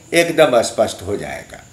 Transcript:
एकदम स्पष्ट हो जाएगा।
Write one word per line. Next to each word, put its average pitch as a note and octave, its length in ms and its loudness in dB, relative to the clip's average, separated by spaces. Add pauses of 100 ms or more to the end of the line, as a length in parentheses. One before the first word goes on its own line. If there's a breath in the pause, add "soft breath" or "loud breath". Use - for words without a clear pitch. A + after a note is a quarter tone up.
(140)
एकदम D#3+ 480 4
स्पष्ट - 400 -4
हो G2 140 -4
जाएगा। C2+ 560 -12